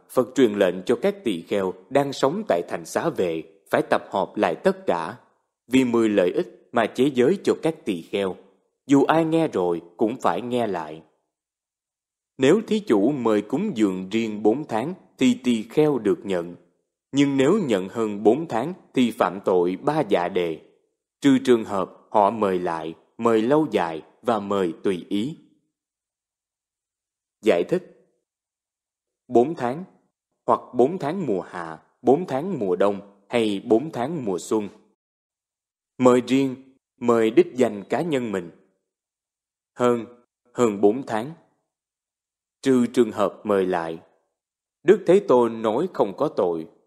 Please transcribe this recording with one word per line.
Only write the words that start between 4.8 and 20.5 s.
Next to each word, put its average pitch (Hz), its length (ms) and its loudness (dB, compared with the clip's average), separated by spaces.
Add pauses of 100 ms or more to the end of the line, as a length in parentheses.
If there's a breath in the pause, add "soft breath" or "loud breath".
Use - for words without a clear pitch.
cả, 90 320 -4 (500)
vì 131 160 4
mười 117 240 2
lợi 95 240 2
ích - 400 -6
mà 117 140 0
chế 127 280 0
giới 131 300 2
cho 110 180 2
các 160 220 -6
tỳ 87 180 -6
kheo. 95 340 -4 (500)
Dù 139 180 6
ai 160 200 2
nghe 160 240 0
rồi 87 340 -2 (140)
cũng 117 240 -2
phải 95 220 -2
nghe 120 240 -4
lại. 80 360 -8 (1400)
Nếu 147 280 6
thí 208 140 0
chủ 110 300 2
mời 113 320 0
cúng 175 320 -4
dường 95 340 0
riêng 107 340 -4
bốn 120 220 2
tháng 131 300 -6 (240)
thì 127 260 2
tỳ 117 180 0
kheo 151 360 0
được 98 280 0
nhận. 87 280 -4 (580)
Nhưng 139 240 2
nếu 143 300 4
nhận 95 220 0
hơn 107 340 -6
bốn 139 260 2
tháng 135 240 -4 (220)
thì 123 160 2
phạm 95 340 -2
tội 92 380 0
ba 151 260 0
dạ 90 200 0
đề, 87 320 -4 (600)